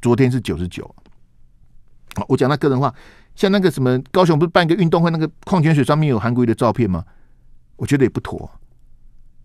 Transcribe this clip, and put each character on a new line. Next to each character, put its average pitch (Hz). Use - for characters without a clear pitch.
昨 120
天 127
是 131
九 92
十 90
九。 -
好， 101
我 131
讲 127
他 147
个 156
人 131
话， 135
像 196
那 202
个 185
什 -
么， 127
高 185
雄 160
不 156
是 170
办 175
个 160
运 170
动 170
会， 170
那 165
个 156
矿 185
泉 156
水 147
上 147
面 156
有 123
韩 117
国 123
瑜 -
的 113
照 113
片 113
吗？ 85
我 110
觉 143
得 135
也 110
不 117
妥 -
啊。 -